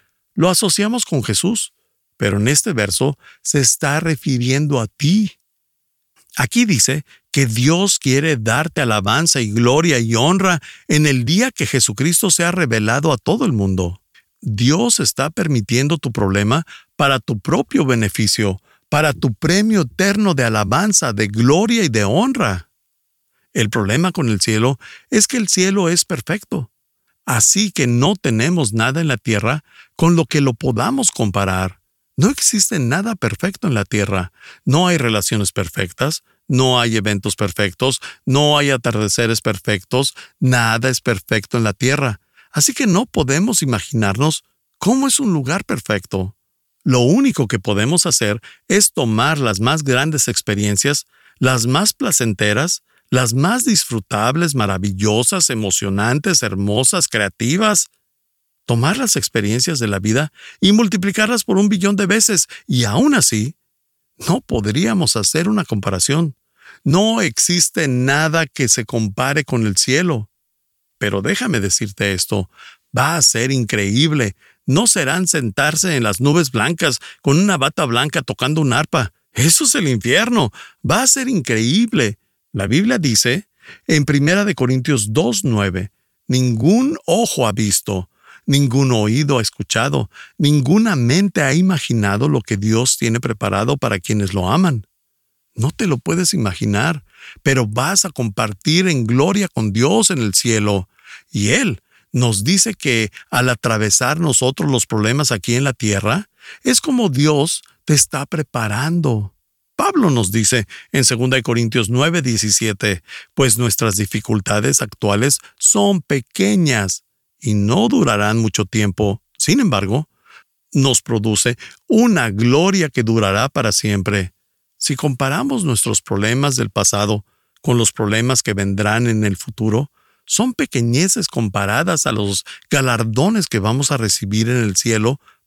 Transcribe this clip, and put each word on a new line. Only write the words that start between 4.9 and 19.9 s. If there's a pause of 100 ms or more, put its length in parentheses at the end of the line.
Aquí
dice (260)
que
Dios
quiere
darte
alabanza
y
gloria
y
honra (280)
en
el
día
que
Jesucristo
sea
revelado
a
todo
el
mundo. (380)
Dios
está
permitiendo
tu
problema (320)
para
tu
propio
beneficio, (260)
para
tu
premio
eterno